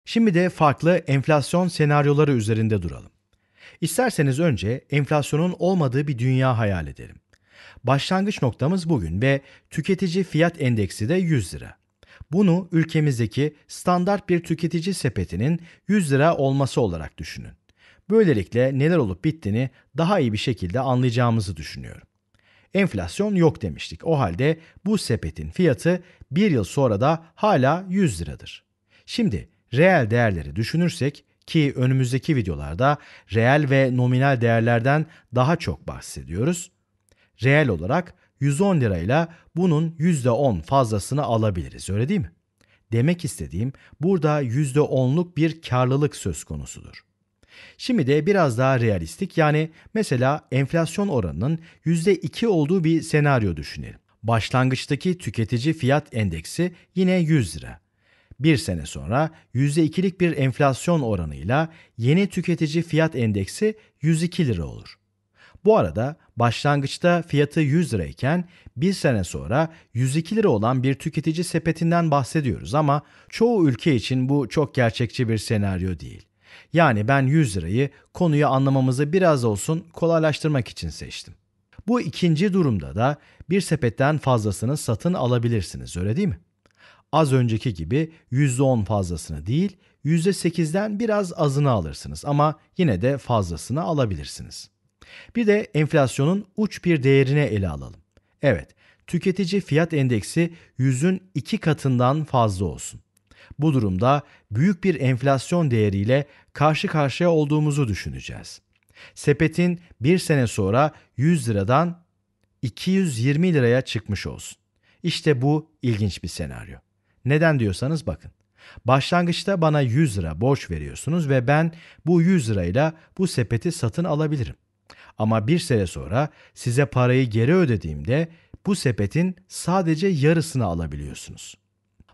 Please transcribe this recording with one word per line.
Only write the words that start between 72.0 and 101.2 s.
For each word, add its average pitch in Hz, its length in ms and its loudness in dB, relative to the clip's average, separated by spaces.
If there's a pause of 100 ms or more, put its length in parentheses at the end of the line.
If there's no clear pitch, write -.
bahsediyoruz 123 640 -2
ama 143 280 2 (260)
çoğu 226 400 2
ülke 131 260 0
için 127 340 0
bu 139 200 0
çok - 260 -2
gerçekçi 120 540 0
bir 110 100 0
senaryo 92 600 -2
değil. - 260 -18 (460)
Yani 123 360 4
ben 139 180 4
yüz 135 300 2
lirayı 104 340 0 (240)
konuyu 147 320 2
anlamamızı 135 640 2
biraz 165 320 4
olsun 120 480 -2
kolaylaştırmak 156 760 0
için - 200 -10
seçtim. - 460 -14 (540)
Bu 240 120 2
ikinci 175 520 0
durumda 107 420 0
da 131 220 0 (340)
bir 190 100 2
sepetten 143 580 0
fazlasını 113 580 0
satın 165 380 -2
alabilirsiniz, 117 840 -2
öyle 98 200 -2
değil 196 120 0
mi? - 120 -4 (720)
Az 151 200 2
önceki 120 420 2
gibi 117 380 -2 (180)
yüzde 131 320 2
on 127 220 2
fazlasını 85 640 -4
değil, 170 300 -2 (280)
yüzde 170 280 2
sekizden 185 680 -2
biraz 208 320 0
azını 143 380 2
alırsınız 76 540 -4
ama 147 340 0 (180)
yine 117 260 0
de 135 160 0
fazlasını 107 640 -2
alabilirsiniz. 110 880 -6 (640)
Bir 233 100 2
de 208 280 4
enflasyonun 151 720 2 (100)
uç - 280 -4
bir 165 180 2
değerini 135 380 4
ele 101 280 0
alalım. 69 320 -10 (420)
Evet, 101 320 0 (320)
tüketici 185 540 -2
fiyat 165 340 0
endeksi 139 600 0 (240)
yüzün 135 440 0 (120)